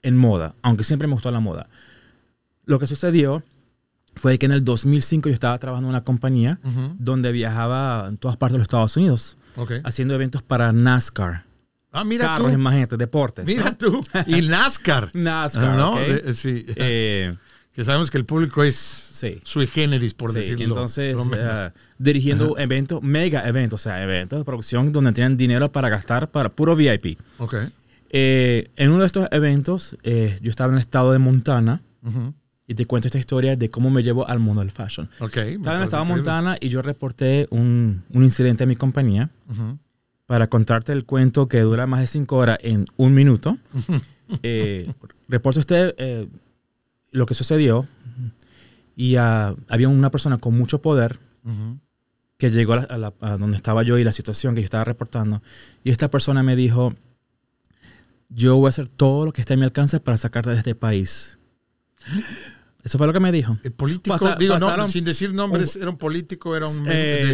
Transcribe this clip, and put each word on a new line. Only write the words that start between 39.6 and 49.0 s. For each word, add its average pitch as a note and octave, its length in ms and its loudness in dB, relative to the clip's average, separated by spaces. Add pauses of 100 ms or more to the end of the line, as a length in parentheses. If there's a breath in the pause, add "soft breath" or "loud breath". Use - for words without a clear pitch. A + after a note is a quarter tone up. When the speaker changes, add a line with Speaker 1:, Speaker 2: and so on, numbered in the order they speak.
Speaker 1:
Para A2+ 220 2
contarte A2+ 440 0
el C#3 140 -4
cuento C3 420 2
que A#2+ 140 2
dura A2+ 260 2
más C3 140 0
de B2+ 60 0
cinco C#3 300 -4
horas A#2 240 4
en A2 240 0 (120)
un C3 160 6
minuto, C#3 440 4 (160)
Speaker 2:
<laughs> C#3 720 -6
Speaker 1:
eh, G#2+ 480 -4 (380)
reporta C3 320 0
usted, F3 360 2
eh, A#2+ 300 -6 (840)
lo C3 140 2
que B2 80 -2
sucedió C3+ 540 2 (1120 soft breath)
y, B2+ 180 2